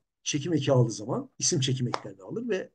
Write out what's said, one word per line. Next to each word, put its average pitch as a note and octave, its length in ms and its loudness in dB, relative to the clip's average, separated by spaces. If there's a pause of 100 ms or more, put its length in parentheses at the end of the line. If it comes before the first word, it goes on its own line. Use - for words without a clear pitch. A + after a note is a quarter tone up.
(220)
çekim D3+ 300 -2
eki C#3 200 2
aldığı A#2+ 200 6
zaman B2 460 -6
isim - 220 0
çekim B2+ 280 0
eklerini G2 340 -8
alır F#3 260 -6
ve F#3+ 260 -2